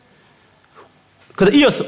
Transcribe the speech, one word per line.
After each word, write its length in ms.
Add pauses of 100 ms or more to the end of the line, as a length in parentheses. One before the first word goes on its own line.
(1400)
그래서 220
이어서 300